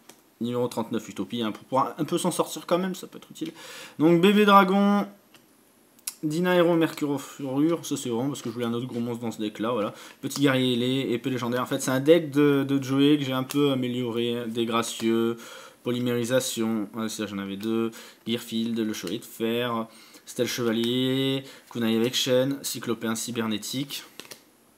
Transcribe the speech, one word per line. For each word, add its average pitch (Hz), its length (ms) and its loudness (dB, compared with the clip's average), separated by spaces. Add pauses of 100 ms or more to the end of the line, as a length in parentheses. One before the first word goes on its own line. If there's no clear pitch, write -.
(420)
Numéro 120 260 -2
trente-neuf, 113 400 -6
Utopie, 101 340 -6
hein, 110 100 -2
pour - 120 -14
pouvoir 127 340 -2
un 156 60 -4
peu 170 140 -2
s'en 170 140 0
sortir - 340 -4
quand 175 120 2
même, 185 160 -2
ça 156 140 -12
peut - 100 -20
être - 140 -20
utile. 160 200 -10 (480)
Donc 165 220 8
bébé 208 240 8
dragon, 202 640 6 (1160)
Dinaero, 175 520 4
Mercure 151 360 2
aux 139 60 0
fourrures, 143 680 0
ça 147 100 -2
c'est 131 140 -6
vraiment 120 200 0
parce 135 120 -6
que 120 80 -6
je 110 40 -8
voulais 120 120 -4
un 117 80 -2
autre 120 140 -4
gros 120 120 -6
monstre 120 220 -4
dans 113 100 -4
ce - 80 -12
deck 107 200 -4
là, 110 120 -2
voilà. 107 220 -2 (280)
Petit 135 200 -4
guerrier 131 320 4
ailé, 123 400 0
épée 120 160 -4
légendaire, 123 320 -2
en 123 40 -2
fait 135 160 -4
c'est 139 100 -2
un 131 100 2
deck 156 300 6
de, 139 360 4
de 135 160 0
Joey 139 340 4
que 143 60 -2
j'ai 131 100 -4
un 127 100 -2
peu 139 280 0
amélioré, 120 760 -2
des 117 180 -2
gracieux, 113 720 0 (460)
polymérisation, 120 1120 0
ouais, 110 140 -4
ça 107 180 -6
j'en 101 100 -8
avais 98 200 -6
deux, 113 340 -2 (360)
Gearfield, 113 500 -4
le 110 160 -2
chevalier 95 260 -6
de - 60 -14
fer, 117 640 -4 (380)
Stèle - 220 -4
chevalier, 127 960 0 (280)
Kunai 113 240 0
avec 117 200 2
chaîne, 131 480 2
cyclopéen 113 500 -4
cybernétique. 113 920 -4 (760)